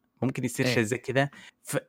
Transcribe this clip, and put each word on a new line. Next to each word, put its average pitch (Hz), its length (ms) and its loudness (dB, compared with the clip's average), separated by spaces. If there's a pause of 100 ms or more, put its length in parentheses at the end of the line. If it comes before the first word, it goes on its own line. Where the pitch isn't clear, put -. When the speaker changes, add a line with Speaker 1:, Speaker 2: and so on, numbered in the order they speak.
(220)
Speaker 1:
ممكن 131 220 -2
يصير 123 220 0
Speaker 2:
إيه. 123 80 2
Speaker 1:
شيء 117 80 4
زي 110 160 0
كذا. 135 300 0 (340)
ف-، - 140 -8 (120)